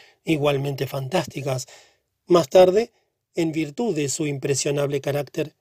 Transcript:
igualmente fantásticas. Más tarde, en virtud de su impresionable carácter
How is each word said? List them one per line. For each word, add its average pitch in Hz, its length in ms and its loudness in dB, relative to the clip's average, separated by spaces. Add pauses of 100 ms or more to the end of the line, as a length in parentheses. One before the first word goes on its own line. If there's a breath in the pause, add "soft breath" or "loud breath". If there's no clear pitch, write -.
(260 loud breath)
igualmente 143 600 0
fantásticas. 135 840 -4 (580 loud breath)
Más 175 240 4
tarde, 185 420 6 (440)
en 165 180 0
virtud 156 420 -4
de 143 140 -2
su 151 180 -4
impresionable 143 720 -2
carácter 139 600 -6